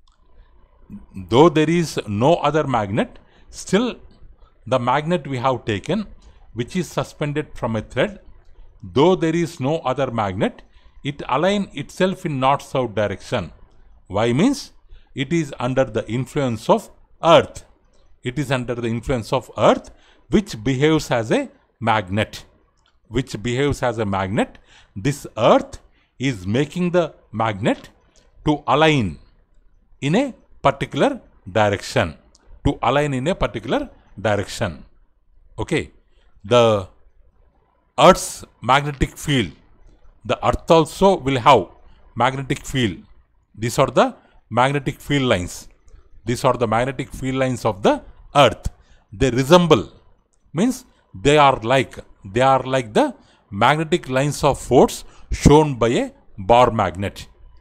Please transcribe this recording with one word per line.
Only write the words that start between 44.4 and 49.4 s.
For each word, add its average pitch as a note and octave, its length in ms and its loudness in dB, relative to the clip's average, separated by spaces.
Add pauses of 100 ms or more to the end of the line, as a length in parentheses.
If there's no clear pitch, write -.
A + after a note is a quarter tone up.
magnetic C3+ 500 -2
field C#3 340 -2
lines. F2+ 340 -6 (580)
These A#2+ 200 -4
are B2+ 80 4
the A#2+ 140 -2
magnetic B2 420 -2 (100)
field C3 240 -6
lines B2+ 220 -4
of G2+ 180 -4
the C4 180 2 (340)
Earth. C#3 340 4 (420)
They A#2 180 0
resemble, C3+ 640 4 (640)